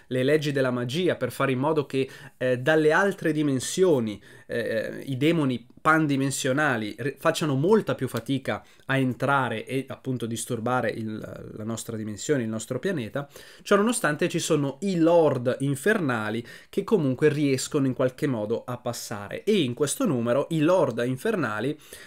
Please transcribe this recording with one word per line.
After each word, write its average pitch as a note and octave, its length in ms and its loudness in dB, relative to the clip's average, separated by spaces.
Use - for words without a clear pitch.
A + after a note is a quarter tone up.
le B2+ 160 0
leggi D3 280 2
della C3+ 200 2
magia B2 440 0
per A#2+ 160 -4
fare C3+ 200 0
in B2+ 80 0
modo D3 260 0
che, C3+ 240 -2
eh, B2+ 200 0
dalle D3+ 340 4
altre F#3+ 400 2
dimensioni, C#3 920 2
eh, A2 580 -4
i C#3 100 -6
demoni C#3 520 0
pandimensionali C#3 1200 0
re-, C3+ 220 -6
facciano D#3+ 340 0
molta E3 400 2
più B2+ 140 -2
fatica B2+ 580 -4
a C3+ 100 0
entrare B2+ 680 0
e C3 220 -4
appunto A#2+ 360 -6
disturbare A#2 640 -2
il, - 640 -8
la G#2+ 80 -10
nostra A2+ 320 -8
dimensione, G#2+ 460 -4
il A2 80 -4
nostro A2 300 -6
pianeta, C#3+ 500 -6
ciò - 140 4
nonostante F3+ 520 2
ci E3 120 -2
sono C#3+ 420 0
i F#3 160 -2
lord D3+ 640 4
infernali C3 840 0
che G3 160 -4
comunque D3+ 460 2
riescono C#3 560 0
in B2+ 80 0
qualche C3 320 0
modo A2+ 400 -2
a B2 120 -8
passare, - 640 -8
e G3+ 180 2
in A#2+ 140 -2
questo A3 340 0
numero A#2+ 400 2
i D#3+ 100 0
lord D3 460 2
infernali C3 720 -2